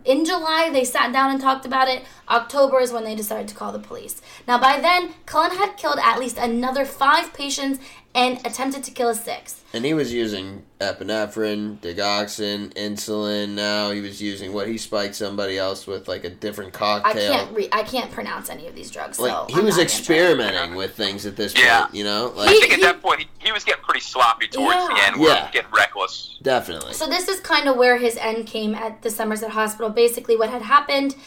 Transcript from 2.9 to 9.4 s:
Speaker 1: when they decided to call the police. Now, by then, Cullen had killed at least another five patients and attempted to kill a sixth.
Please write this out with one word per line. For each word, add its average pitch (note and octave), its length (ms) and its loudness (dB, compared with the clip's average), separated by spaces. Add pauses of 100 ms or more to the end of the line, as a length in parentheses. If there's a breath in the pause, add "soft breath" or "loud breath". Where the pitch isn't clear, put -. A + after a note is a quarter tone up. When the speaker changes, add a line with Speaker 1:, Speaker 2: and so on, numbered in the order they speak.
Speaker 1:
when A3+ 120 -4
they G#3+ 100 -6
decided G#3+ 340 -6
to - 60 -14
call G#3 180 -8
the G#3+ 60 -8
police. - 420 -14 (260 loud breath)
Now, A#3+ 140 4
by C4+ 180 6
then, F4 360 2 (100)
Cullen E4 320 2
had G4 220 -2
killed D4 240 -2
at A#3 160 4
least B3 180 -4
another B3 480 -2
five D4+ 480 2
patients C#4 480 -4 (340 loud breath)
and B3 320 2
attempted C4+ 380 -6
to - 60 -12
kill A#3+ 200 0
a A3+ 40 0
sixth. - 480 -10 (120)